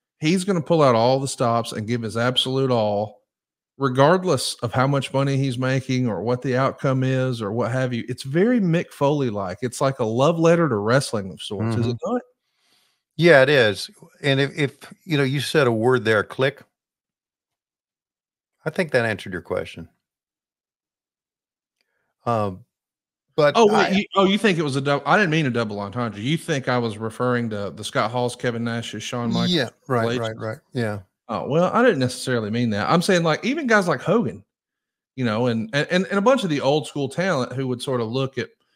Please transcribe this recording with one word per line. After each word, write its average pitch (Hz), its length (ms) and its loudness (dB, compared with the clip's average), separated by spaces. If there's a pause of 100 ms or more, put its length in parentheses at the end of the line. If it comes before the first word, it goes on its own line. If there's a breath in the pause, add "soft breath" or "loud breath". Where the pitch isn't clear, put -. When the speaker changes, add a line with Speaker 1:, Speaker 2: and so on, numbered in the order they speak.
(200)
Speaker 1:
He's 180 240 2
gonna 190 160 0
pull 165 220 2
out 131 120 6
all 127 260 4
the 135 80 -4
stops 117 440 -2
and 107 160 -6
give 120 140 -2
his 110 160 -6
absolute 131 520 0
all, 107 520 0 (560)
regardless 143 840 2
of 120 100 -4
how 131 140 2
much 139 260 -2
money 139 240 0
he's 131 220 -2
making 127 500 0
or 92 140 -4
what 123 180 -2
the 127 160 -2
outcome 131 480 0
is 131 380 -2
or 101 100 -4
what 113 180 -2
have 127 220 -2
you. 113 160 -4
It's 123 140 -10
very 190 360 2
Mick 175 320 0
Foley-like. 117 680 -2
It's - 220 -6
like 135 160 0
a 123 60 -2
love 131 340 2
letter 165 280 4
to 123 100 0
wrestling 107 540 0
of 73 120 -14
sorts, 110 340 -4
is 117 100 0
it 123 40 0
Speaker 2:
Mm-hmm. 160 240 -6
Speaker 1:
not? 247 80 -2 (920)
Speaker 2:
Yeah, 151 260 8
it 131 80 6
is. 113 400 2 (320)
And 139 180 2
if, 143 180 -2
if, 139 200 -2 (260)
you 151 140 0
know, 139 60 2
you 135 160 0
said 139 260 2
a 120 60 4
word 113 340 2
there, 107 180 4
click, - 380 -4 (2000)
I 160 60 -6
think 165 220 -4
that 120 120 2
answered 101 300 -4
your 85 80 -6
question. 87 480 -8 (2250)
Um, 104 400 -2 (720)
but 147 200 4
Speaker 1:
Oh, 226 100 8
wait, 208 80 2
Speaker 2:
I 202 160 2
Speaker 1:
you, 196 140 0 (100)
oh, 196 100 4
you 196 140 2
think 190 200 2
it 170 40 0
was 139 140 -2
a 139 40 0
dou-, 143 240 0
I 160 140 4
didn't 190 120 2
mean 156 140 2
a 131 60 0
double 107 300 -2
entendre. 101 380 -6
You 139 200 -2
think 143 300 -4
I 123 100 0
was 113 180 -2
referring 117 540 -2
to 101 260 -6
the 107 80 -12
Scott 113 260 -2
Halls, 123 240 -2
Kevin 117 300 -4
Nash's, 113 380 -6
Shawn 120 280 -4
Michaels 143 200 0
Speaker 2:
Yeah, 143 180 0 (180)
right, 120 220 0
Speaker 1:
relations? 117 300 -4
Speaker 2:
right, 110 100 -8
right. - 100 -8 (140)
Yeah. 107 280 -4 (280)
Speaker 1:
Oh, 101 200 -4
well, 165 260 2
I 226 80 4
didn't 220 160 4
necessarily 120 520 -2
mean 117 200 0
that. 101 180 -2
I'm 170 140 4
saying, 175 220 2
like, 160 200 0
even 285 220 -4
guys 208 220 4
like 160 120 -2
Hogan, 147 440 -2 (720)
you 131 80 -2
know, 117 240 0
and, 113 240 -2
and, 143 180 -2
and 180 220 0
a 196 80 0
bunch 254 240 4
of 175 60 -2
the 143 100 -2
old 143 260 0
school 139 220 -4
talent 170 440 -2
who 135 140 -4
would 123 160 -6
sort 127 180 -2
of 110 80 -4
look 131 300 -4
at 113 120 -6 (260)